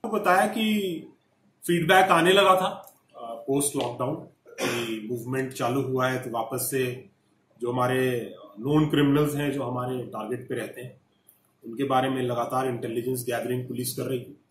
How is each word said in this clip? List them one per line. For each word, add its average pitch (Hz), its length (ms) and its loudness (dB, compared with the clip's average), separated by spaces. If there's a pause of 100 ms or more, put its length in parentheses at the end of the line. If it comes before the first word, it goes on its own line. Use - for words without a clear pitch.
तो 214 60 -6
बताया 202 380 4
कि 214 440 0 (760)
फीडबैक 185 440 6
आने 170 200 6
लगा 190 240 8
था, - 400 -4 (220)
अ, 117 160 -12
पोस्ट 139 420 -2
लॉकडाउन, 127 400 -4 (320)
कि 117 640 -4
मूवमेंट 127 420 -4
चालू 131 280 -2
हुआ 127 280 0
है, 127 140 -2
तो 127 60 -8
वापस 120 420 -4
से 127 380 -2 (520)
जो 120 100 -2
हमारे 123 600 0 (260)
नोन 151 300 2
क्रिमिनल्स 143 460 4
हैं, 143 160 0
जो 135 120 -4
हमारे 127 340 -4
टारगेट 117 520 -8
पे 127 60 -4
रहते 113 260 -8
हैं, 127 200 -16 (640)
उनके 117 180 -4
बारे 147 260 2
में 127 120 -2
लगातार 131 460 -2
इंटेलिजेंस 120 640 -4
गैदरिंग 123 380 -4
पुलिस 123 260 -6
कर - 100 -6
रही 127 160 -4
थी। - 180 -14 (140)